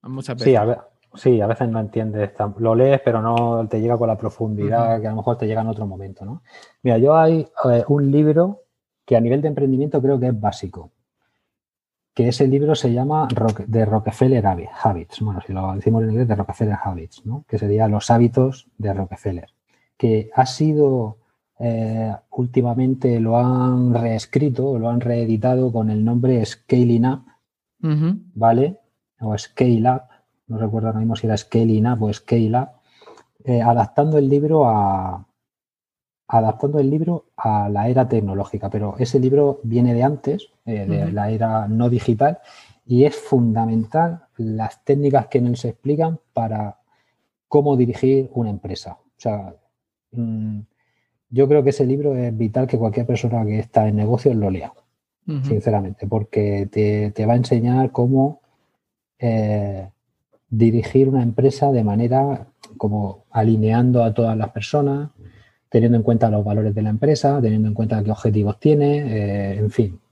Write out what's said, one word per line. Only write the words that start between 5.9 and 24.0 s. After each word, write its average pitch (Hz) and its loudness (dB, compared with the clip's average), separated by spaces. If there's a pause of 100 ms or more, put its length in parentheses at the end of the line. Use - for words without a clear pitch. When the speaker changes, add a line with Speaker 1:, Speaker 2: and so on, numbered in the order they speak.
Speaker 2:
¿no? 120 -14 (400)
Mira, 117 2
yo 143 6
hay, 160 2 (240)
eh, 120 2
un 143 2
libro 151 2 (420)
que 123 2
a 113 6
nivel 120 2
de 156 -2
emprendimiento 139 0
creo 135 2
que 123 -2
es 117 -2
básico, 98 -6 (1200)
que 120 2
ese 127 2
libro 147 2
se 123 0
llama 143 0
Rock-, 107 -2
The 110 2
Rockefeller 117 2
Habi-, 85 -2 (140)
Habits. 90 -4
Bueno, 101 -4
si 95 -12
lo 95 -6
decimos 113 0
en 110 -2
inglés, 117 0
The 107 0
Rockefeller 101 -4
Habits, 87 -10
¿no? 131 -8
Que 110 -4
sería 104 0
Los 104 -2
hábitos 123 2 (100)
de 101 -4
Rockefeller, 92 -8 (480)
que 113 0
ha 131 4
sido, 139 0 (400)
eh, 113 -2 (160)
últimamente 123 0
lo 113 2
han 127 2
reescrito, 120 -2